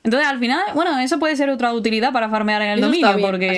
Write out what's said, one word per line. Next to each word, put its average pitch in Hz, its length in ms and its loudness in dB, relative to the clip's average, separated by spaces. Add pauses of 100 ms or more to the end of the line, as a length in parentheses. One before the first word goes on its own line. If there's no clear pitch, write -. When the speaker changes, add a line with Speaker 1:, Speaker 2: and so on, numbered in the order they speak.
Speaker 1:
Entonces, 269 260 2
al 262 100 -4
final, 247 220 -2 (120)
bueno, 320 260 0
eso 262 200 0
puede 311 160 0
ser 277 140 0
otra 240 240 -2
utilidad 226 400 0
para 226 160 0
farmear 214 320 0
en 208 80 -2
el 208 100 0
Speaker 2:
Eso 208 80 2
Speaker 1:
dominio, 302 200 2
Speaker 2:
está 202 100 4
bien, 196 120 0
Speaker 1:
porque 185 200 -2
Speaker 2:
así 185 80 0